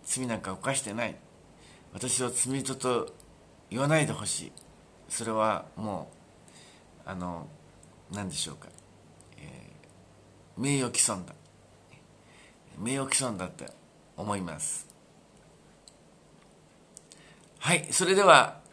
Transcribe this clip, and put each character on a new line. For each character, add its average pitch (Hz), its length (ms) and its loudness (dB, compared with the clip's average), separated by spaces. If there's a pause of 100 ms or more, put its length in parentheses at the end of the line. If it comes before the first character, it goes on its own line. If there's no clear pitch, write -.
罪 127 240 -4
な 113 80 -2
ん 95 40 -6
か 95 120 -6
犯 127 240 -4
し - 60 -2
て 104 120 -6
な 117 120 -2
い。 92 100 -8 (760)
私 123 300 -2
を 123 80 -2
罪 131 300 -2
人 135 160 -6
と - 360 0 (560)
言 117 120 -4
わ 143 80 0
な 156 120 4
い 139 60 2
で 110 60 -2
ほ 104 120 -8
し - 180 -4
い。 - 100 -14 (560)
そ - 160 -6
れ 113 80 -2
は 110 420 2
も 98 380 -8 (920)
う、 85 60 -12
あ 95 60 -8
の、 87 320 -8 (640)
何 98 160 -6
で 76 80 -8
し - 120 -4
ょ 73 40 -12
う - 60 -16
か。 - 100 -20 (680)
え - 340 -18 (840)
ー、 110 60 -4
名 139 160 2
誉 120 140 0
毀 - 80 2
損 92 260 0
だ。 - 80 -16 (1400)
名 117 180 -4
誉 131 140 -2
毀 - 60 2
損 123 200 -2
だ 92 100 -6
っ - 40 -8
て - 180 -14 (480)
思 101 200 -2
い 95 40 -4
ま 82 200 -8
す。 - 260 -6 (2750)
は 165 160 2
い、 165 160 0
そ - 140 2
れ 185 100 6
で 202 80 8
は 156 500 8